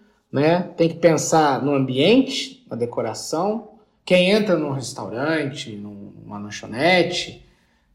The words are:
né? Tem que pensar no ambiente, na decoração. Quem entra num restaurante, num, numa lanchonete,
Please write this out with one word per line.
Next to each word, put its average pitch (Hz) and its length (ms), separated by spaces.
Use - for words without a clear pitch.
né? 160 460
Tem 165 120
que 165 80
pensar 151 680
no 143 120
ambiente, 139 960
na - 60
decoração. 131 920
Quem 180 260
entra 202 260
num 151 160
restaurante, 131 1040
num, 101 360
numa 107 160
lanchonete, 117 1040